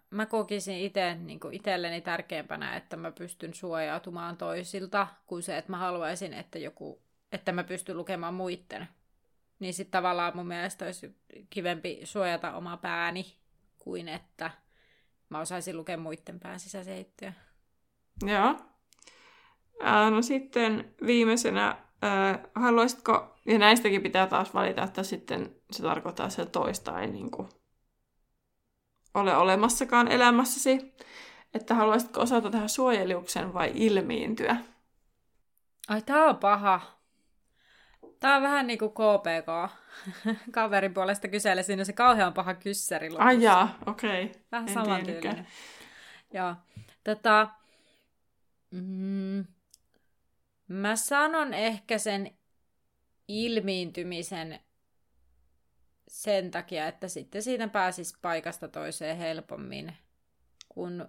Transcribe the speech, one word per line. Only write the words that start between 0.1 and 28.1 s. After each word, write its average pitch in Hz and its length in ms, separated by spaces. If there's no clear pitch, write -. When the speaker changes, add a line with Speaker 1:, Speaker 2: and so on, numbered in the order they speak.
Speaker 1:
mä 214 160
kokisin 202 520
ite, 185 360
niinku, 160 380
itselleni 175 480
tärkeämpänä, 156 760
että 170 200
mä 165 160
pystyn 170 420
suojautumaan 170 840
toisilta, 180 680
kuin 175 160
se, 170 160
että 165 120
mä 185 80
haluaisin, 175 560
että - 240
joku, 151 440
että - 200
mä 175 120
pystyn 180 320
lukemaan 175 380
muitten. 180 540
Niin 185 160
sit 180 160
tavallaan 175 460
mun 175 120
mielestä 175 360
olisi - 320
kivempi 175 540
suojata 175 520
oma 175 200
pääni, 170 600
kuin 175 300
että 165 420
mä 151 120
osaisin 175 360
lukea 165 200
muitten 165 440
pään 180 200
sisäisiä 190 380
juttuja. - 340
Speaker 2:
Joo. 208 320
Ää, 214 280
no 220 120
sitten 240 720
viimeisenä, 226 680
ää, 196 360
haluaisitko, 240 840
ja 220 120
näistäkin 208 440
pitää 185 240
taas 190 280
valita, 190 280
että 190 200
sitten - 540
se - 120
tarkoittaa, - 440
että 190 100
se 170 100
toista 170 540
ei, - 60
niinku, - 420